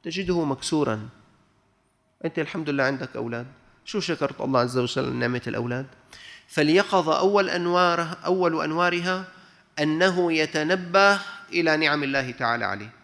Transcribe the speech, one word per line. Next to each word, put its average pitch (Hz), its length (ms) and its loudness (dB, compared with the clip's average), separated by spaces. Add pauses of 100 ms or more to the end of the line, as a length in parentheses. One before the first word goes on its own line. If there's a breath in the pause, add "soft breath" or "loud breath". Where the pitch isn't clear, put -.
تجده 170 420 -2
مكسورًا. 131 640 -2 (1160)
أنت 165 140 -4
الحمد 151 300 -6
لله 139 140 0
عندك 135 320 -4
أولاد، 117 320 -6 (380)
شو 214 140 -4
شكرت 147 420 -4
الله 131 180 2
عز 123 180 0
وجل 127 280 -2
على 123 80 -4
نعمة 123 340 -2
الأولاد؟ 120 380 -6 (640 loud breath)
فاليقظة 160 720 2
أول 196 300 4
أنوارها، 175 760 0
أول 170 380 2
أنوارها 175 640 0 (520 loud breath)
أنه 170 540 2
يتنبه 180 840 2 (300)
إلى 165 280 2
نعم 147 260 2
الله 135 280 -2
تعالى 117 340 -2
عليه 101 280 -6 (100)